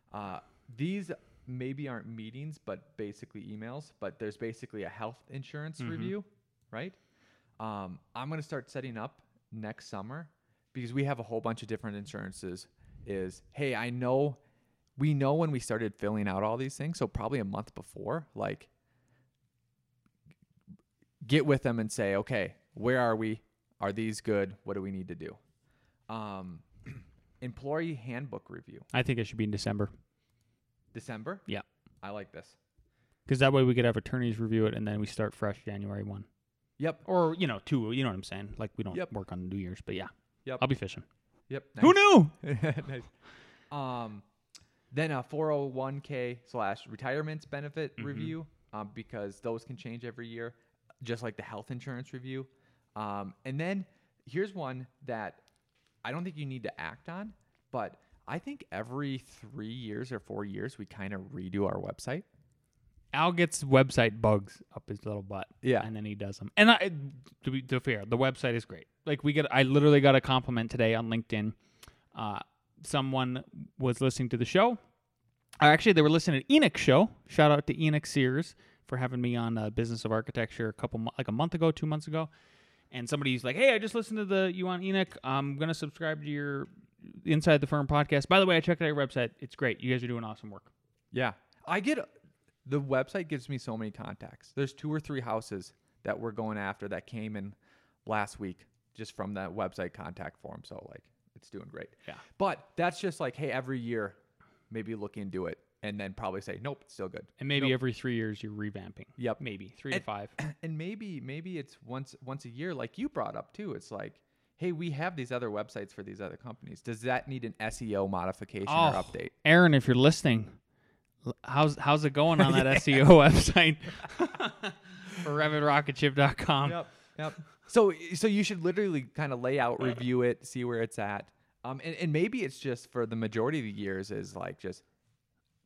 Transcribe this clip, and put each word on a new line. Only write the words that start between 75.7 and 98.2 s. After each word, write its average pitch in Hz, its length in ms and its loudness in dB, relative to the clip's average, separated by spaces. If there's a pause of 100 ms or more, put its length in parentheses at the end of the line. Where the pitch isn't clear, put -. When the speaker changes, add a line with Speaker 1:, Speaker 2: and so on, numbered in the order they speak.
Speaker 2:
they 160 80 8
were 151 80 8
listening 156 320 4
to - 120 2
Enoch's 285 280 6
show. 147 260 8 (180)
Shout 151 240 6
out 147 180 4
to 156 140 -2
Enoch 151 240 2
Sears 135 480 2 (320)
for 127 120 -4
having 127 240 -2
me 120 140 0
on, 117 200 -2
uh, 107 140 -2
Business 117 340 -2
of 110 80 0
Architecture 113 560 -2
a 107 60 -6
couple - 260 -6
mo-, 113 160 -4
like, 131 120 -4
a 104 40 -2
month 147 220 0
ago, 165 160 4
two 156 160 -2
months 156 200 -4
ago. 156 220 -4 (640)
And 120 160 -8
somebody's 135 340 0
like, 127 140 -2
"Hey, 254 180 6
I 220 40 2
just 208 160 -6
listened 220 240 -4
to 208 80 -4
the, 190 280 2
you 185 140 -4
on 180 140 -4
Enoch. 190 420 0
I'm 139 340 -2
gonna 156 160 0
subscribe 156 480 -6
to 147 60 -10
your 143 400 -4 (560)
Inside 156 360 6
the 139 60 0
Firm 147 200 0
podcast. 147 420 2
By 185 120 8
the 190 60 6
way, 180 100 6
I 160 40 6
checked 170 220 2
out 165 40 2
your 147 100 2
website. 131 340 0 (100)
It's 139 160 -14
great. 123 260 0
You 127 100 2
guys 123 120 0
are 120 40 -4
doing 117 160 -4
awesome 107 260 -12
work." - 200 -20 (420)
Speaker 1:
Yeah. 120 200 0 (340)
I 180 140 0
get, 262 180 0 (680)
the 139 140 0
website 139 480 -2
gives 143 200 -6
me 139 100 -4
so 113 180 -8
many 110 140 -6
contacts. - 640 -14
There's 135 180 -2
two 151 200 -8
or 156 80 -2
three 147 200 -6
houses 110 540 -6 (300)
that - 140 -2
we're 110 140 -6
going 110 260 -4
after 101 300 -6
that 92 180 -8
came 110 300 -10
in 101 180 -10 (520)
last 107 340 -4